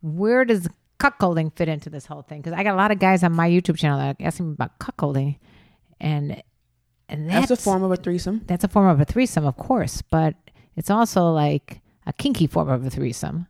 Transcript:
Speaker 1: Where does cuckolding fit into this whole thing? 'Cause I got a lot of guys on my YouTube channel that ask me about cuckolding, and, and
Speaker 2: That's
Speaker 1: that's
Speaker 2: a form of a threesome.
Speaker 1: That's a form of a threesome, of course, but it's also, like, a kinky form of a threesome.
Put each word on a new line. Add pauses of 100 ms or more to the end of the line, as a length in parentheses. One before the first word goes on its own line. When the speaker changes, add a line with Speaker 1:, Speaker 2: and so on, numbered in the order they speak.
Speaker 1:
Where
does (320)
cuckolding
fit
into
this
whole
thing?
'Cause
I
got
a
lot
of
guys
on
my
YouTube
channel
that
ask
me
about
cuckolding, (600)
and, (680)
and
Speaker 2:
That's
Speaker 1:
that's
Speaker 2:
a
form
of
a
threesome.
Speaker 1:
That's
a
form
of
a
threesome,
of
course,
but (420)
it's
also,
like, (260)
a
kinky
form
of
a
threesome.